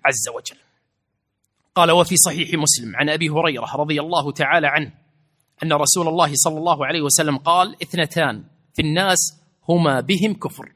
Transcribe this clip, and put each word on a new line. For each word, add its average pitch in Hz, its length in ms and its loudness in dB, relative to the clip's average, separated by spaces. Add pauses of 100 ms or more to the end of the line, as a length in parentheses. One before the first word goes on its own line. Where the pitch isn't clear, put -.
عز 131 240 0
وجل. - 280 -12 (1160)
قال: 170 160 4
"وفي 175 260 4
صحيح 170 380 0
مسلم 120 420 -2
عن 147 120 0
أبي 160 200 -2
هريرة 147 480 -2
رضي 151 240 -2
الله 147 320 -2
تعالى 151 340 2
عنه 147 260 -2 (720)
أن 160 100 -2
رسول 151 360 0
الله 160 260 2
صلى 156 240 0
الله 156 280 0
عليه 160 140 -2
وسلم 143 380 0
قال: 175 440 0
اثنتان 156 640 -2 (300)
في 156 80 -2
الناس 175 360 2 (500)
هما 156 320 2
بهم 180 340 0
كفر". - 420 -12